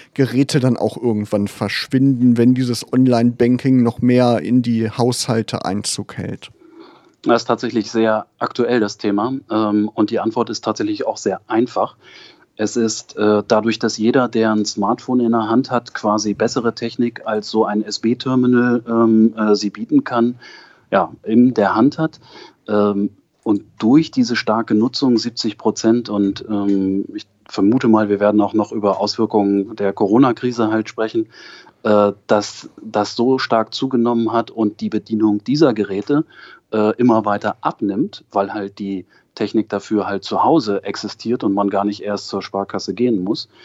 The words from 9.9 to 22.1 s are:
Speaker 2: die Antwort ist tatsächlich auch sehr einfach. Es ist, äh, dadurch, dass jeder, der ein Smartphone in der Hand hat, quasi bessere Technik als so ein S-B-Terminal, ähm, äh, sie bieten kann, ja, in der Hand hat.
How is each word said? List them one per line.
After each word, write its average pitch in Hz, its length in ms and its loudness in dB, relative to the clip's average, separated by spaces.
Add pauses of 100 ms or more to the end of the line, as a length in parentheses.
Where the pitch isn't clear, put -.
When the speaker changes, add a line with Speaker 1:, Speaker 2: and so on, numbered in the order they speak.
Speaker 2:
die 110 100 -2
Antwort 113 300 -2
ist 113 120 -8
tatsächlich 107 440 -4
auch 107 100 -4
sehr 95 300 -4
einfach. - 500 -2 (600)
Es 107 160 -4
ist, - 440 -4
äh, 104 280 2
dadurch, 110 320 2
dass 113 200 -4
jeder, 123 300 2
der 113 220 0
ein 107 140 2
Smartphone 117 560 -2
in 117 120 2
der 113 140 0
Hand 127 240 0
hat, 120 220 -4
quasi 107 400 -2
bessere 113 420 -2
Technik 117 520 -4
als 107 240 -4
so 110 160 2
ein 104 160 -2
S-B-Terminal, 123 1080 0
ähm, 113 480 4
äh, 107 180 2
sie 104 140 -2
bieten 117 360 -2
kann, 120 320 0 (540)
ja, 95 220 0 (100)
in 123 300 4
der 98 220 2
Hand 123 240 2
hat. 160 200 -4 (480)